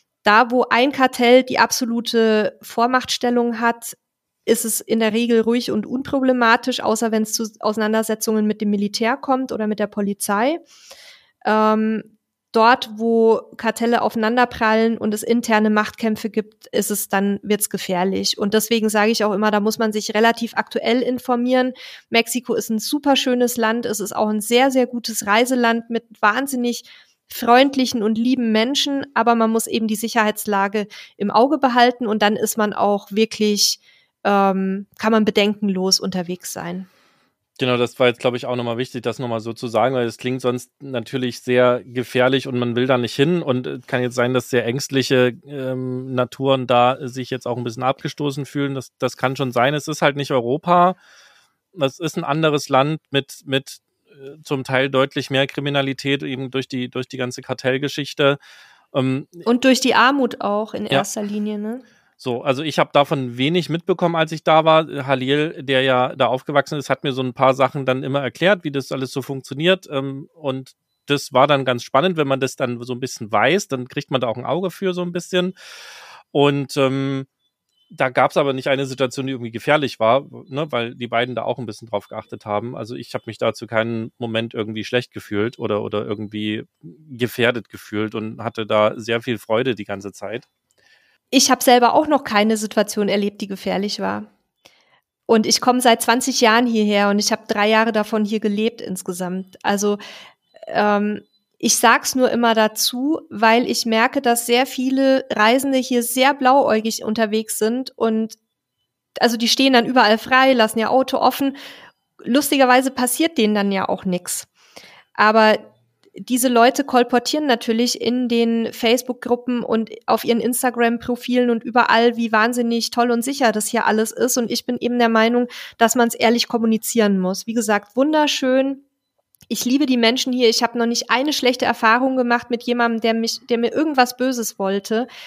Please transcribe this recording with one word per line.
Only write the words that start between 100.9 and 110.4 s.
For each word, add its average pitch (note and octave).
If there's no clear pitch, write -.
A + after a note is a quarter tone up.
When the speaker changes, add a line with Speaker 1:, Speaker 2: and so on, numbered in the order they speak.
Speaker 1:
ich -
sag's B3
nur B3+
immer A#3
dazu, B3
weil A3+
ich -
merke, A#3
dass A#3
sehr A#3+
viele C4+
Reisende C4
hier B3
sehr C4
blauäugig B3+
unterwegs A3
sind A#3+
und, A3
also A#3+
die A3+
stehen C4+
dann A#3
überall A3+
frei, C4